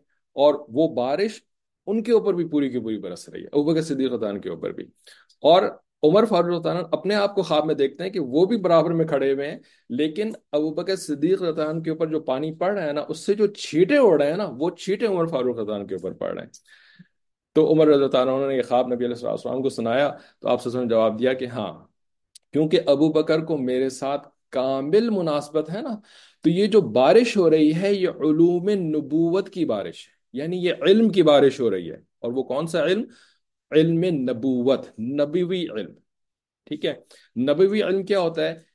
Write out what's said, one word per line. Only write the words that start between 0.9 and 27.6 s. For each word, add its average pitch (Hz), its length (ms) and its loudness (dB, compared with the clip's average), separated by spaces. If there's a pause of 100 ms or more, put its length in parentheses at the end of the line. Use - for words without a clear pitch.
बारिश 160 460 -4 (460)
उनके 220 240 -2
ऊपर 202 240 2
भी 175 120 -2
पूरी 143 220 0
की 120 100 -4
पूरी 110 200 -6
बरस 90 300 -12
रही - 120 -14
है, - 80 -18
अबू 147 140 0
बकर 160 180 0
सिद्दीक 135 260 -2
रज़ियल्लाहु 110 220 -4
अन्हु 98 140 -6
के 92 80 -8
ऊपर 90 220 -8
भी। - 140 -12 (560)
और 175 260 6 (340)
उमर 190 220 6
फारूक 175 220 2
रज़ियल्लाहु 165 300 -2
अन्हु 165 200 -4
अपने 190 180 -2
आप 202 180 0
को 190 100 -2
ख्वाब 156 240 0
में 151 100 0
देखते 139 260 -2
हैं 190 100 -8
कि 190 60 -4
वो 143 260 2
भी 226 120 0
बराबर 170 360 2
में 160 140 2
खड़े 139 240 0
हुए 139 160 -2
हैं, - 140 -12 (280)
लेकिन 156 460 -4 (180)
अबू 156 200 -2
बकर 175 220 -4
सिद्दीक 156 380 -2
रज़ियल्लाहु 160 360 -2
अन्हु 160 140 -6
के 160 80 -4
ऊपर 160 180 -4
जो 156 140 -2
पानी 147 320 -4
पड़ 175 180 -2
रहा 185 120 -4
है 143 80 -4
ना, 147 100 -4
उससे 160 320 -4
जो 208 120 2 (100)
छींटे 185 420 2
उड़ 185 200 6
रहे 143 100 2
हैं 165 80 -4
ना, 208 80 -4
वो 147 260 -4
छींटे 220 360 -4
उमर 175 200 0
फारूक 127 280 -2
रज़ियल्लाहु 104 240 -6
अन्हु 98 100 -10
के 95 60 -6
ऊपर 90 200 -8
पड़ 50 180 -6
रहे 50 120 -10
हैं। - 60 -20 (1080)
तो 156 80 6
उमर 156 220 4
रज़ियल्लाहु 135 400 4
अन्हु 135 200 -2
ने 135 80 -2
ये 123 80 0
ख्वाब 123 300 0
नबी 120 120 -4
अलैहि 120 140 -6
सलाम 120 420 -6
को 131 80 -2
सुनाया, 123 400 -2
तो - 380 -12
आप 120 120 0
सल्लल्लाहु - 0 -
अलैहि - 80 -8
वसल्लम 123 140 -4
ने 120 80 -4
जवाब 110 280 2
दिया 127 160 0
कि 127 120 -6
हाँ, 107 480 -10 (600)
क्योंकि 156 240 2
अबू 143 320 2
बकर 156 320 0
को 160 160 -4
मेरे 127 320 -2
साथ 139 420 -8 (200)
कामिल 139 580 0
मुनासबत 156 600 -2
है 202 120 -8
ना, 247 200 -10 (440)
तो 160 40 6
ये 190 180 2
जो 208 140 6
बारिश 156 560 4
हो 175 100 4
रही 156 240 6